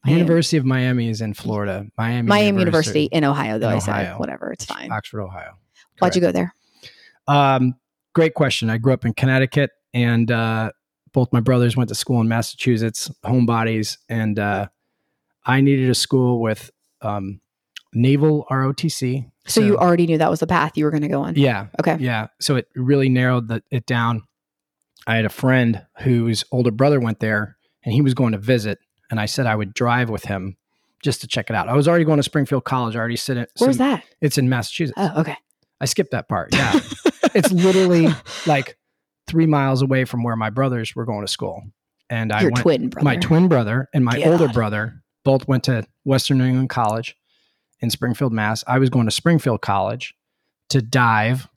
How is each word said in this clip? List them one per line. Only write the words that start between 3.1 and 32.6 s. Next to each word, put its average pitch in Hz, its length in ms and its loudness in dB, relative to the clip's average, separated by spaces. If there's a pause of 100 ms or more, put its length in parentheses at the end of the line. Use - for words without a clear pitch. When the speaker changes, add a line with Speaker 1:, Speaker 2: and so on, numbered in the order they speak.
Speaker 1:
in 156 140 2
Ohio, 127 340 -2
though, 113 100 0
Speaker 2:
In 98 60 0
Speaker 1:
I 101 40 0
said. 98 120 -4
Speaker 2:
Ohio. - 260 -4
Speaker 1:
Whatever, 69 360 -8
it's - 120 -12
fine. - 260 -12
Speaker 2:
Oxford, 107 300 -8
Ohio. 90 300 -12 (480)
Speaker 1:
Why'd 180 160 2
you 180 60 4
Speaker 2:
Correct. 180 140 2
Speaker 1:
go 185 40 0
there? 175 140 -4 (760)
Speaker 2:
Um, 135 480 4 (380)
great 160 200 4
question. 127 360 0
I 113 80 -2
grew 131 160 2
up 127 120 -4
in 113 80 0
Connecticut, 131 580 0 (220)
and, 117 380 2
uh, 113 400 -2 (400)
both 127 220 0
my 120 60 4
brothers 120 380 2
went 123 120 0
to 104 60 -6
school 120 260 0
in 113 60 2
Massachusetts, 113 800 -2 (140)
homebodies, 113 760 0 (120)
and, 107 280 -2
uh, 101 300 -2 (800)
I 131 160 4
needed 135 280 4
a 120 60 2
school 123 460 0
with, 110 300 -4 (300)
um, 101 380 -8 (540)
naval 143 560 2
R 131 140 0
O 135 100 0
T 165 160 -4
C. 131 380 -6 (200)
Speaker 1:
So - 140 2
you 208 120 4
Speaker 2:
So - 60 2
Speaker 1:
already 175 280 4
knew 165 100 2
that 160 120 2
was 165 100 0
the 165 80 -2
path 160 280 0
you 151 100 0
were 147 60 2
gonna 147 160 -2
go 139 140 -2
on? - 140 -6
Speaker 2:
Yeah. 117 320 2 (120)
Speaker 1:
Okay. 165 200 0
Speaker 2:
Yeah. 117 280 -2 (140)
So 139 160 0
it 117 180 -4
really 131 340 2
narrowed 127 380 2
the, 113 240 -6
it 123 140 -4
down. 117 380 -2 (840)
I 113 80 0
had 113 100 0
a 101 40 -2
friend 123 560 0 (140)
whose 117 520 0
older 120 200 0
brother 135 280 2
went 113 200 -4
there, 107 380 -2 (260)
and 117 100 -4
he 143 80 2
was 135 140 2
going 120 180 0
to 104 60 -4
visit, 107 400 -2 (320)
and 113 80 -2
I 107 80 -2
said 131 180 -4
I 110 100 2
would 104 180 -6
drive 120 360 0
with 104 160 -8
him 95 320 -6 (460)
just - 180 -4
to 117 60 -16
check - 220 -6
it 113 60 -4
out. 95 140 -2
I 120 60 -2
was 147 120 4
already 170 180 2
going 156 120 2
to 143 60 0
Springfield 135 420 -2